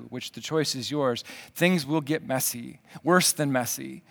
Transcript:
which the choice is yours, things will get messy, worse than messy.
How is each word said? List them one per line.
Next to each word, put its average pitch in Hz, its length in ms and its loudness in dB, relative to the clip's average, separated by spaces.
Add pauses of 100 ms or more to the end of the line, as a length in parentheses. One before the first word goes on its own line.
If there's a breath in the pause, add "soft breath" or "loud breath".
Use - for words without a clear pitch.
which - 240 -10
the - 80 -12
choice 156 340 0
is 113 160 -6
yours, 131 320 0 (300 loud breath)
things 175 320 4
will 151 160 0
get 147 260 -4
messy, 123 540 -4 (240 loud breath)
worse 175 260 6
than 143 220 0
messy. 131 580 -2